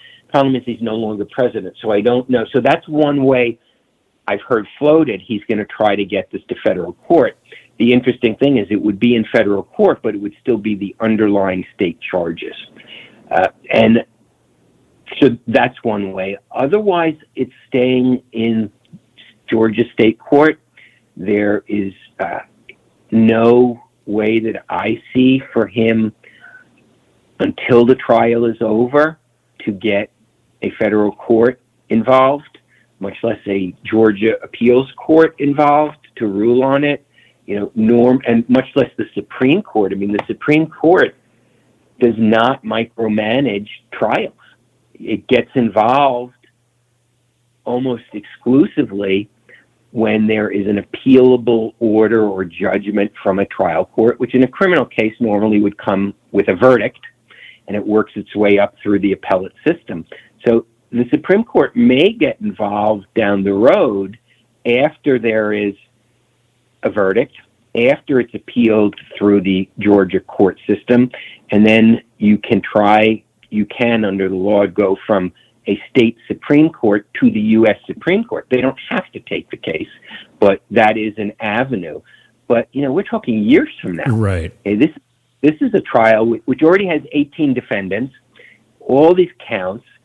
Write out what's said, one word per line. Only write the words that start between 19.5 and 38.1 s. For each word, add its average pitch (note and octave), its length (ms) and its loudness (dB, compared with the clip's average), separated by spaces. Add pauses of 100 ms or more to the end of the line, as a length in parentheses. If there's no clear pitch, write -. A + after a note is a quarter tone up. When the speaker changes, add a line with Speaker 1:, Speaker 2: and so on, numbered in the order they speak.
Speaker 1:
State A2+ 260 2
Court. D3+ 440 2 (560)
There G#2 500 -2
is, G2 240 -6 (280)
uh, - 200 -8 (720)
no A#2 720 4 (220)
way G#2+ 340 -2
that A2 300 -6
I G#2 320 -6 (120)
see C3 280 2 (120)
for A2 140 0
him A2+ 460 0 (1300)
until A#2 460 2
the C3 100 6
trial A#2 500 0
is A2 160 -2
over B2 580 0 (460)
to A2+ 60 -2
get G2+ 400 -4 (500)
a G2+ 180 -4
federal G#2+ 320 0
court A#2 480 0 (300)
involved, C3 680 0 (420)
much G2 220 -12
less A2+ 260 -4
a G2 360 -4
Georgia G#2+ 580 0
appeals B2 560 0
court D#3+ 420 2
involved D3 580 0 (180)
to A2+ 120 -4
rule A2+ 360 2
on C#3 200 0
it, C#3+ 220 -4 (400)
you G2+ 140 -6
know, G2+ 160 -8
norm, A#2+ 500 2